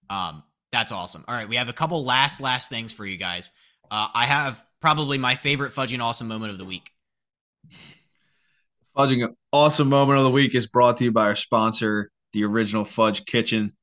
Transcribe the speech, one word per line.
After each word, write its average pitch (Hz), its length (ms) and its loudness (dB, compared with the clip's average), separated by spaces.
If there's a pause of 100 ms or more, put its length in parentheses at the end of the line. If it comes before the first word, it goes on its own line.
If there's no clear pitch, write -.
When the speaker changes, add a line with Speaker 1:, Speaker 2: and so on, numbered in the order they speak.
Speaker 1:
Um, 85 340 -8 (280)
that's 117 200 -2
awesome. 90 360 -10
All 120 80 -6
right, 110 120 -8
we 113 80 -6
have 120 140 -2
a 120 40 -10
couple 160 300 -4
last, 131 380 2
last 127 280 -2
things 113 220 -10
for 107 140 -12
you 95 120 -8
guys. 87 340 -8 (380)
Uh, 107 240 -4
I 120 120 2
have 139 360 0 (200)
probably 151 360 0
my 127 180 0
favorite 139 380 -4
Fudging 127 280 -4
Awesome 117 260 -4
moment 110 240 -8
of 98 60 -12
the 95 80 -14
week. 92 260 -14 (2000)
Speaker 2:
Fudging 131 360 2 (200)
Awesome 147 340 4
moment 139 320 4
of 135 60 4
the 131 60 4
week 139 220 4
is 120 140 0
brought 123 300 4
to 127 80 0
you 117 80 2
by 110 140 4
our 104 80 2
sponsor, 110 760 0 (220)
the 104 100 0
Original 107 400 0
Fudge 107 420 0
Kitchen. 113 460 0 (120)